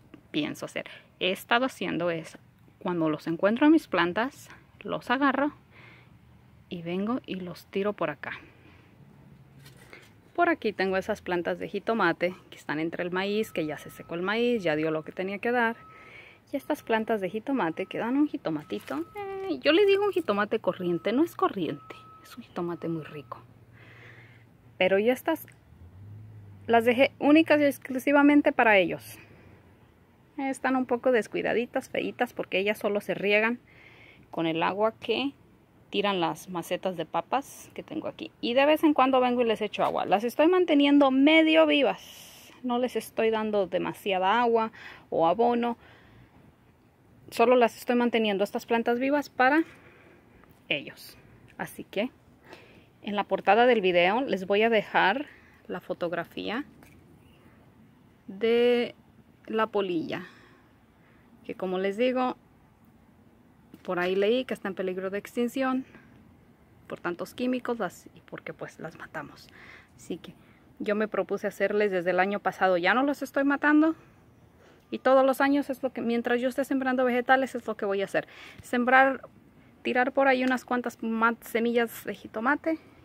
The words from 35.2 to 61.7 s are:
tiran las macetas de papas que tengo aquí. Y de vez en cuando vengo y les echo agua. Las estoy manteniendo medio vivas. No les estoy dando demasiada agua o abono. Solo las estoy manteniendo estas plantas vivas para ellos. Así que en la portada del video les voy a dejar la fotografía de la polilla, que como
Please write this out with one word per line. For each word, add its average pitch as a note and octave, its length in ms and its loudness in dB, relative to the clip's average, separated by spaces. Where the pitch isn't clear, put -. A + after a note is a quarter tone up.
tiran G3 300 -2
las D#3+ 280 -4
macetas F3+ 480 -6
de D#3+ 80 -4
papas - 680 -6
que - 80 -12
tengo - 240 -10
aquí. - 240 -12
Y A3+ 120 -2
de C4+ 120 4
vez D4+ 180 2
en D4+ 100 4
cuando C4 260 4
vengo B3 220 0
y A#3+ 40 0
les A3 160 -2
echo G3+ 220 -4
agua. - 220 -2
Las G3+ 180 2
estoy C#4+ 240 2
manteniendo C#4+ 640 6
medio D#4 560 6
vivas. - 840 -2
No A#3+ 160 -2
les B3 160 -2
estoy A3+ 340 -2
dando G#3+ 380 0
demasiada F#3 760 0
agua A3+ 300 2
o E3 180 2
abono. A#3+ 500 2
Solo A#3+ 260 4
las A#3 220 2
estoy B3 200 -2
manteniendo A3 460 0
estas A3+ 220 -4
plantas A#3+ 340 -2
vivas C#4 300 -2
para C#4 340 2
ellos. - 480 -10
Así - 260 -10
que A3 260 -6
en G#3 120 -8
la G3+ 100 -2
portada G3+ 400 4
del A#3 160 4
video F#3 400 2
les F#3+ 260 -4
voy G3+ 160 2
a A3+ 60 4
dejar G#3 560 0
la F#3 140 -10
fotografía F3+ 840 -8
de A#3 680 0
la A3 200 -2
polilla, F3+ 600 -4
que - 120 -12
como F#3 240 -6